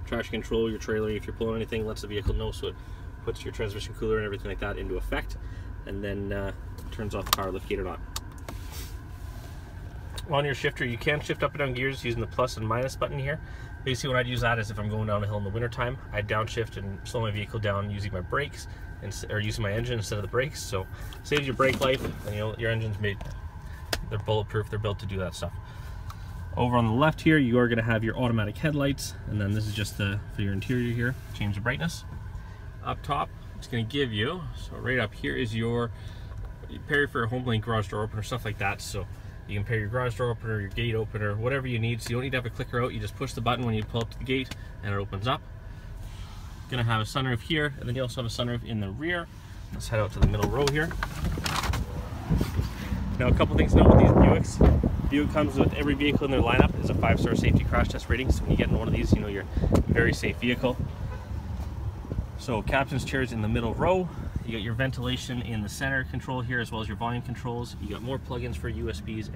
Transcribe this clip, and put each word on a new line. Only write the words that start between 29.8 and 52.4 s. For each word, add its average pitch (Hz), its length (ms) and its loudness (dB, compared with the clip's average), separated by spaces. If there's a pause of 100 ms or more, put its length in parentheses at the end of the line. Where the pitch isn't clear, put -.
the, 101 220 0 (160)
for 107 60 -2
your 101 120 0
interior 120 400 0
here, 120 220 0 (180)
change 101 220 -2
the 101 60 -4
brightness. 143 420 -2 (800)
Up 127 200 -4
top, 147 260 -2 (280)
it's - 100 -12
gonna 117 160 0
give 127 280 0
you, 131 300 0 (160)
so - 200 -10
right 120 220 0
up 107 140 0
here 139 220 -4
is 120 200 0
your, 117 360 0 (800)
you - 180 -10
pair 143 200 4
for 131 160 0
a 113 40 2
home 127 180 -2
lane 113 160 2
garage 110 260 0
door 107 160 -2
opener, 107 180 -4
stuff 117 240 -4
like 104 140 -4
that, 101 200 -2
so - 280 -6 (400)
you 101 80 -4
can 101 80 0
pair 113 160 0
your 104 80 -2
garage 123 280 0
door 123 140 0
opener, 110 320 -2
your 98 80 -4
gate 117 240 0
opener, 107 420 0
whatever 127 300 0
you 123 140 0
need. 113 200 0
So - 120 -4
you 120 60 0
don't 127 60 0
need 139 100 -2
to 131 40 2
have 120 80 -2
a 110 60 -4
clicker 123 320 -2
out, 123 100 -2
you 113 60 -4
just 104 160 -6
push 135 180 -4
the 123 80 -4
button 120 240 2
when 113 80 2
you 107 100 2
pull 113 180 0
up 110 100 -2
to - 80 -10
the 117 40 -4
gate 131 320 0 (280)
and 101 100 -2
it 98 40 0
opens 98 300 -2
up. 143 140 2 (1300)
Gonna 123 140 0
have 113 180 4
a 104 40 0
sunroof 131 360 0
here, 147 380 0
and 117 100 -4
then 120 60 -2
you 131 80 0
also 123 180 -4
have 117 100 -2
a - 20 -6
sunroof 120 300 -2
in 113 160 -2
the 98 100 -2
rear. 165 360 -2 (480)
Let's - 140 -6
head 113 120 2
out 104 120 2
to - 80 -6
the 98 80 8
middle 101 240 4
row 139 200 4
here. 156 180 2 (2250)